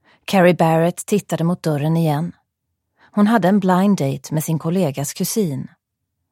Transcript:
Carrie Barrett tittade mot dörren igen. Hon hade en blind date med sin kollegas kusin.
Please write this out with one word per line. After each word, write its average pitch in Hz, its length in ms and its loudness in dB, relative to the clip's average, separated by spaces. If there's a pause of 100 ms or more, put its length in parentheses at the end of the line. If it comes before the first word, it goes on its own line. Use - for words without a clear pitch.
(260)
Carrie 180 280 4
Barrett 165 520 0
tittade 175 380 -2
mot 175 200 -2
dörren 156 340 -2
igen. 165 380 -2 (760)
Hon 208 160 2
hade 214 200 2
en 202 120 4
blind 185 380 2
date 139 360 -4
med 156 100 -2
sin 160 160 -4
kollegas 160 540 -4
kusin. 175 540 -4 (640)